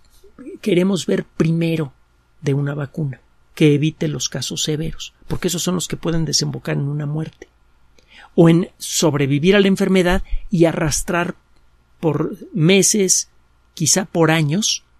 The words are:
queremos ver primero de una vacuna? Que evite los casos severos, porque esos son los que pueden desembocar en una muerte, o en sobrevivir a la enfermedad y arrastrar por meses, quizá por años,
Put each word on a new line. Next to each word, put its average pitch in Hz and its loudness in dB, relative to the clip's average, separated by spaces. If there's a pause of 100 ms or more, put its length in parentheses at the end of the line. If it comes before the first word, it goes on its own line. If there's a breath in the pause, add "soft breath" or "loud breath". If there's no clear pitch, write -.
(600)
queremos 185 0
ver 190 -2
primero 165 -2 (480)
de 143 -2
una 143 -4
vacuna? 147 -8 (340)
Que 151 4
evite 156 -2
los 143 -6
casos - -8
severos, 156 -6 (120)
porque 147 -4
esos 165 -4
son 180 -2
los 175 -4
que 147 -6
pueden 165 -2
desembocar 147 -4
en 143 -2
una 147 -6
muerte, 156 -8 (840 loud breath)
o 165 8
en 165 4
sobrevivir 147 0
a 208 6
la 202 4
enfermedad 190 2 (280 soft breath)
y 165 4
arrastrar 165 -2 (640)
por 156 -2 (180)
meses, 185 2 (460)
quizá 170 0
por 160 2
años, 160 -2 (160)